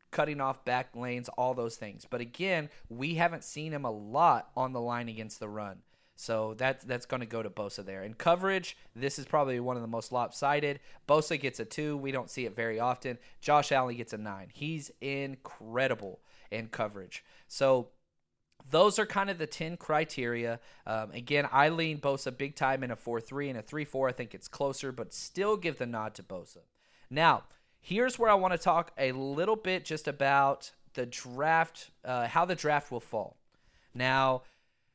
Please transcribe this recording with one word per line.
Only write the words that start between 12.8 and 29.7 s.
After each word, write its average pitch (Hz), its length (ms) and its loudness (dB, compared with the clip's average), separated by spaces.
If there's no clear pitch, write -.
Josh 147 320 4
Allen 127 240 2
gets 117 180 -8
a 110 40 -6
nine. 98 360 -8
He's 151 380 -6
incredible 131 1160 -4
in 113 160 -4
coverage. 101 560 -6
So 131 400 4
those 196 300 6
are 208 80 2
kind 196 240 0
of 175 80 -6
the 156 80 -4
ten 165 300 -6
criteria. 120 840 -2
Um, 110 260 -4
again, 135 400 0
I 143 180 6
lean 160 300 0
Bosa 135 380 -2
big 143 180 -6
time 135 280 0
in 123 80 -4
a 113 40 -6
four 117 240 -4
three 139 300 -8
and 127 80 -6
a 107 60 -8
three 151 220 -8
four. 135 220 0
I 127 40 0
think 117 240 -8
it's - 120 -14
closer, 139 440 -4
but 120 220 -10
still 208 440 -2
give 170 200 -4
the 123 100 -4
nod 110 280 -6
to 95 80 -14
Bosa. 90 360 -12
Now, 147 360 4
here's 240 400 0
where 226 100 6
I 208 60 10
wanna 185 240 4
talk 170 380 2
a 131 140 2
little 139 440 0
bit 185 300 -2